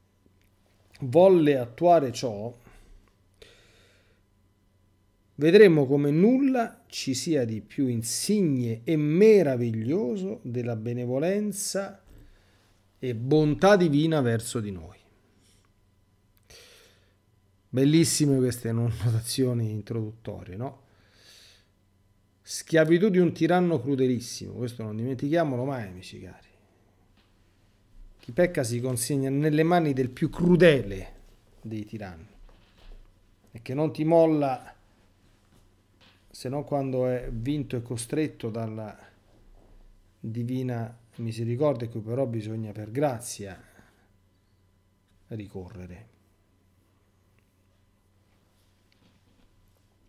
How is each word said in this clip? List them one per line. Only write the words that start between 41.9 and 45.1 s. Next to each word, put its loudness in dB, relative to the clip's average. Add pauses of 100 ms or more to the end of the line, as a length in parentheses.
cui -10
però -4
bisogna -8
per -14
grazia -6 (1600)